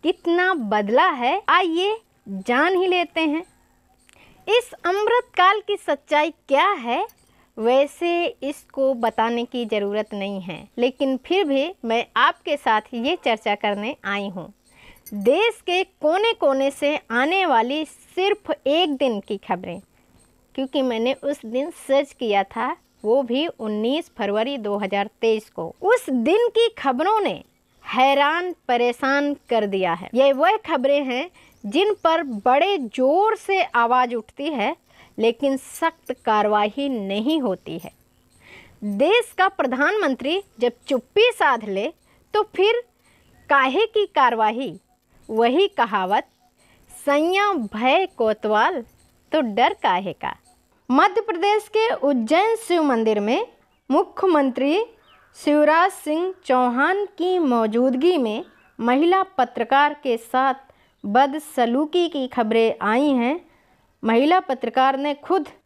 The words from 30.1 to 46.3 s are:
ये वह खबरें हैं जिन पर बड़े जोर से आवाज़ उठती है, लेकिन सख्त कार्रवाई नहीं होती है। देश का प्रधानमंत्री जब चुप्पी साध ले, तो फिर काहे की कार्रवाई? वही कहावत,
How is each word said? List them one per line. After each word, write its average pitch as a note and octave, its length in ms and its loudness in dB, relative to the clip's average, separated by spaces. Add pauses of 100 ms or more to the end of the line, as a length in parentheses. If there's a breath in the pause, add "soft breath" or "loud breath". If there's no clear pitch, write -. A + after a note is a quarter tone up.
ये C#4 180 4
वह E4 240 2
खबरें C#4+ 480 0
हैं C4 260 -4 (360 soft breath)
जिन F#4 280 2 (100)
पर E4 180 2
बड़े C#4 560 0
जोर D4 580 2
से F#4+ 260 -2
आवाज़ B3 520 0
उठती C#4 340 -8
है, C#4 280 -4 (420 soft breath)
लेकिन A#3 380 0
सख्त - 560 -6 (120)
कार्रवाई G#3+ 640 0
नहीं A3 520 -2
होती F3+ 380 -6
है। - 140 -16 (920 loud breath)
देश D4 540 0
का F#4 100 4
प्रधानमंत्री D4+ 920 -2 (180)
जब A#3+ 120 0 (160)
चुप्पी G4+ 460 2
साध A#3+ 340 0
ले, G3+ 240 -4 (420 soft breath)
तो G#4 80 2
फिर A4+ 400 0 (680 soft breath)
काहे C#4 380 2
की G#4+ 200 0
कार्रवाई? A3+ 760 0 (500)
वही B3 380 2
कहावत, G#3 580 0 (800 soft breath)